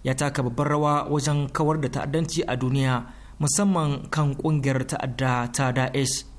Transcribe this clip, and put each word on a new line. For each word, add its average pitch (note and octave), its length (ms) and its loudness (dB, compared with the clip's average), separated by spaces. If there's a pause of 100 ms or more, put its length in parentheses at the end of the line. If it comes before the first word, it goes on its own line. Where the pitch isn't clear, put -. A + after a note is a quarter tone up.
ya C3 140 -2
taka C#3+ 320 -2
babbar C3+ 200 0 (120)
rawa D3 320 2
wajen C#3+ 400 0
kawar D#3 320 2
da B2+ 80 -2
ta'addanci D#3 560 -2
a B2+ 80 0
duniya, B2+ 480 2 (340)
musamman D#3 720 2
kan D3 220 2
ƙungiyar C3+ 560 0
ta'adda B2 640 -2
ta C3 240 0
Daesh. C3 480 0 (160)